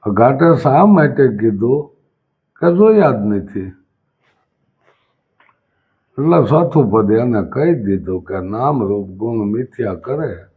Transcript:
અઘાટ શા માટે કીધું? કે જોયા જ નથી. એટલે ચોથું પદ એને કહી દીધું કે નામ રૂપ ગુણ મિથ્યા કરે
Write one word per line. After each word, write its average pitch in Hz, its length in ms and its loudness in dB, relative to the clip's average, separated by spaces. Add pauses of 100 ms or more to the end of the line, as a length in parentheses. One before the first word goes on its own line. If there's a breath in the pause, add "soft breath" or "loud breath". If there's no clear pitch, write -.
અઘાટ 120 400 2
શા 160 420 4
માટે 147 420 4
કીધું? 113 680 -2 (640)
કે 175 180 2
જોયા 208 340 4
જ 117 40 -2
નથી. 101 560 -6 (2500)
એટલે 156 300 2
ચોથું 156 420 2
પદ 104 200 2
એને 113 320 0
કહી 151 300 -2
દીધું 95 500 -4
કે 95 160 -8
નામ 117 440 -4
રૂપ 101 240 -4
ગુણ 107 300 -8
મિથ્યા 110 560 -6
કરે 131 520 -8 (120)